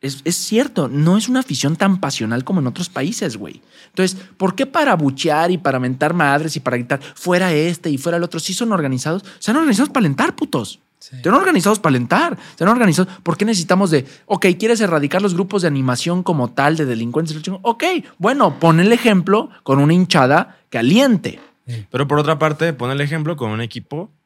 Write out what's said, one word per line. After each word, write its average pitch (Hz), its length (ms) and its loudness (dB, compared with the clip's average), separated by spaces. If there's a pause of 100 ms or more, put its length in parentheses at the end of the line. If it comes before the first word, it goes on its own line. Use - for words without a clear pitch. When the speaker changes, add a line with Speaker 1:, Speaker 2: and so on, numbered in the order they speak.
Speaker 1:
es, 139 220 -10
es 175 140 -2
cierto, 214 500 -2
no 151 300 2
es 214 100 -2
una 254 140 0
afición 165 340 -2
tan 196 240 0
pasional 123 460 -4
como 190 160 0
en 127 60 0
otros 170 200 -6
países, 135 480 -6
güey. - 260 -14 (260)
Entonces, 190 300 -2 (200)
¿por 190 180 -2
qué 277 100 -2
para 277 300 2
buchear 156 560 0
y 185 60 0
para 135 220 -2
mentar 131 340 -2
madres 151 420 0
y 147 60 -8
para 123 160 -2
gritar, 127 240 -4 (140)
"Fuera 180 380 0
este 165 360 -2
y 143 80 -2
fuera 170 200 -2
el 170 60 -2
otro"? 170 160 -8
Sí 185 140 -8
son 226 180 -2
organizados, 160 540 -2 (140)
se - 120 -4
han 254 60 2
organizados 285 320 2
para 285 160 -2
alentar, 165 320 0
putos. 139 420 -6 (200)
Speaker 2:
Sí. - 240 -20
Speaker 1:
Se 151 60 0
han 220 60 4
organizados 208 440 2
para 170 120 2
alentar, 170 460 0 (180)
se - 80 -4
han 180 60 4
organizado. 185 400 2 (140)
¿Por 165 140 -2
qué 202 80 -2
necesitamos 190 460 0
de, 135 140 2 (200)
ok, 202 200 -2 (140)
quieres 220 220 2
erradicar 170 400 0
los 202 120 0
grupos 190 300 -2
de 175 40 2
animación 143 560 -2
como 143 280 -2
tal, 147 260 0
de 156 80 0
delincuentes? 127 520 -4 (240)
Ok, 233 220 -2 (360)
bueno, 214 400 2
pon 165 200 4
el 196 140 4
ejemplo 208 560 2 (140)
con 135 160 2
una 147 140 4
hinchada 175 640 2 (120)
que - 80 -8
aliente. 175 640 2 (280)
Speaker 2:
Sí. 117 240 -10
Speaker 3:
Pero 135 160 -2
por 147 120 0
otra 151 200 0
parte, 156 340 0
pon 123 180 -4
el 139 100 -2
ejemplo 156 360 -4
con 117 140 -4
un 107 100 -4
equipo 127 480 -10 (160)